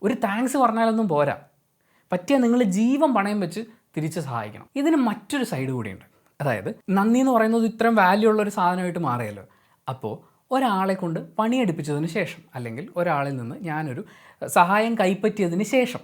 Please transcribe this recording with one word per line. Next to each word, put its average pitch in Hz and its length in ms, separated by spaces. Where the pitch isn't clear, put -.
ഒരു 240 100
താങ്ക്സ് 233 440
പറഞ്ഞാലൊന്നും 226 500
പോരാ, 147 300
പറ്റിയാൽ 180 280
നിങ്ങൾ 240 240
ജീവൻ 240 500
പണയം 208 260
വെച്ച് 180 200
തിരിച്ച് 156 220
സഹായിക്കണം. 113 460
ഇതിന് 311 200
മറ്റൊരു 254 480
സൈഡ് 131 260
കൂടിയുണ്ട്. 107 360
അതായത് 123 340
നന്ദി 208 300
എന്ന് 262 120
പറയുന്നത് 226 340
ഇത്രയും 226 300
വാല്യൂ 208 340
ഉള്ള 214 120
ഒരു 208 80
സാധനമായിട്ട് 180 500
മാറിയല്ലോ. 117 440
അപ്പോൾ 110 400
ഒരാളെ 196 420
കൊണ്ട് 170 260
പണിയെടുപ്പിച്ചതിന് 170 680
ശേഷം, 175 360
അല്ലെങ്കിൽ 123 420
ഒരാളിൽ 143 400
നിന്ന് 120 240
ഞാനൊരു 156 440
സഹായം 208 480
കൈപ്പറ്റിയതിന് 196 680
ശേഷം 247 400